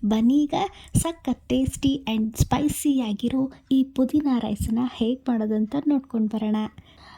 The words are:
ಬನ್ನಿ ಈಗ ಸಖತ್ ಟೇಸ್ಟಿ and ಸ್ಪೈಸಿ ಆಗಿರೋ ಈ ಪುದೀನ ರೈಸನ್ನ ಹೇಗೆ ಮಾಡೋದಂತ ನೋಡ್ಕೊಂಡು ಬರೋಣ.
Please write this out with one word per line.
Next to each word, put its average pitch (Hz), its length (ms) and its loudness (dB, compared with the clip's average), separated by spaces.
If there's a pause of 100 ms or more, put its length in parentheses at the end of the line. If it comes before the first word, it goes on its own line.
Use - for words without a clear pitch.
ಬನ್ನಿ 226 380 4
ಈಗ 294 100 -2 (440)
ಸಖತ್ 330 520 -4
ಟೇಸ್ಟಿ 262 560 0 (100)
and 220 260 -2
ಸ್ಪೈಸಿ 285 580 0
ಆಗಿರೋ 247 520 -2 (200)
ಈ 262 120 4
ಪುದೀನ 269 440 0 (120)
ರೈಸನ್ನ 220 400 -2 (140)
ಹೇಗೆ 240 340 -2
ಮಾಡೋದಂತ 214 480 0 (120)
ನೋಡ್ಕೊಂಡು 262 400 0
ಬರೋಣ. 214 280 -2 (640)